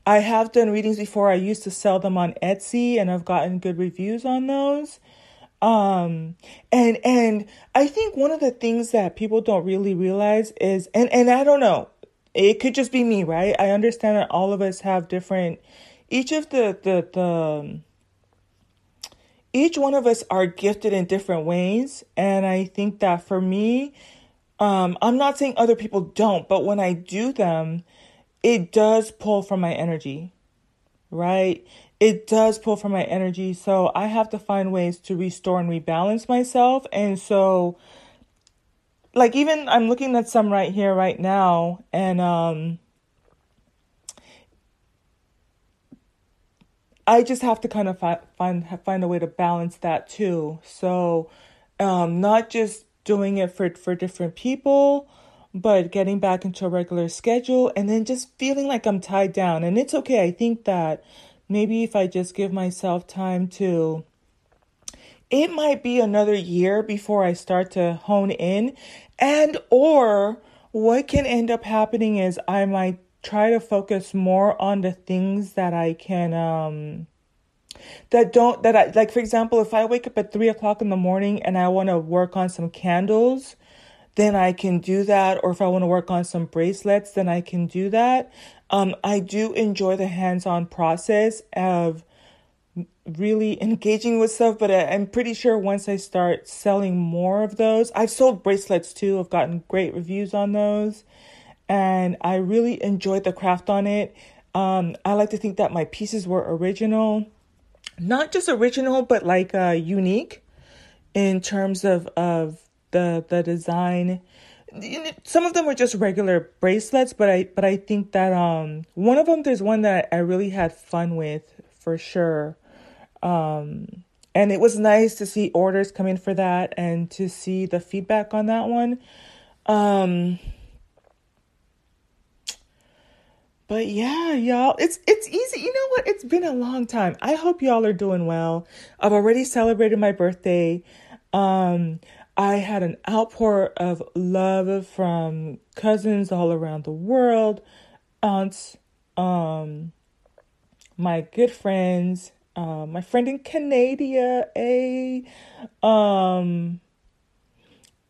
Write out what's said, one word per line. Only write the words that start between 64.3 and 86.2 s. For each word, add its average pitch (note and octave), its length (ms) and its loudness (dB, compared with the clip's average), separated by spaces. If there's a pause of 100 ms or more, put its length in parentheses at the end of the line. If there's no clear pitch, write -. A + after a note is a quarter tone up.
it D4+ 180 2
might D4+ 320 0
be B3 160 0
another G#3 360 2
year F#3 480 0
before G#3 420 -2
I F3 80 0
start F#3 400 -2
to F3 220 -2
hone G3 360 0
in. G3+ 460 -2 (420)
And, D4 380 2 (140)
or A#3 720 4 (300)
what A#3 360 2
can C#4+ 160 2
end A#3+ 260 0
up A#3 140 -2
happening G#3+ 540 0
is F#3 280 -2
I G3 200 0
might F#3+ 320 -2 (240)
try G#3+ 280 2
to A3+ 80 4
focus G3 540 -2
more F#3+ 480 2
on G3 220 -2
the F#3 100 -2
things F#3+ 640 -4
that F3+ 180 -2
I E3 220 -2
can, F3 400 -4
um, D#3+ 720 -6 (1040)
that A#3 240 4
don't, A#3+ 280 4
that A3+ 140 4
I, - 180 6
like, G#3+ 160 4
for A#3+ 100 0
example, A3+ 420 0
if G#3+ 100 -2
I A3+ 140 2
wake A#3+ 200 -2
up A#3 120 -4
at G#3 140 -4
three A3 160 2
o'clock G#3+ 340 -2
in G#3 80 -2
the F#3+ 60 0
morning F#3+ 460 0
and F#3 140 -2
I F3+ 120 2
wanna F#3 300 2
work F3 380 -2
on F#3 140 -2
some E3+ 180 -8
candles, G#3+ 880 0 (600)
then G#3 200 2
I F#3 160 2
can F3+ 280 -2
do F#3+ 240 -2
that. G3 380 2
Or F#3 80 2
if F3 120 -4
I G3 40 2
wanna F#3 200 2
work F3 240 0
on F3+ 140 0